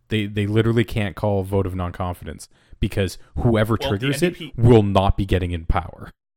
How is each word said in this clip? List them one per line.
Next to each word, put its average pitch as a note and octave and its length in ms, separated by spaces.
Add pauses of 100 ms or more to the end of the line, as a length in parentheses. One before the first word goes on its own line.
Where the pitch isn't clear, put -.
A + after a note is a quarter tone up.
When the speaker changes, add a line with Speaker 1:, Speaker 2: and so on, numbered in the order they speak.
Speaker 1:
They, G#2+ 180
they G#2 200
literally A2+ 380
can't G#2 320
call G2+ 240
a F#2 40
vote G2 220
of F#2 80
non-confidence F2+ 760 (320)
because G2+ 360 (200)
whoever A2 440
Speaker 2:
Well, - 120
the G2+ 60
Speaker 1:
triggers C#3 240
it E3+ 40
Speaker 2:
N F3 60
D - 60
P D#3+ 180
Speaker 1:
will A#2 260
not G2 340
be G#2+ 80
getting F#2 280
in E2 120
power. - 460 (260)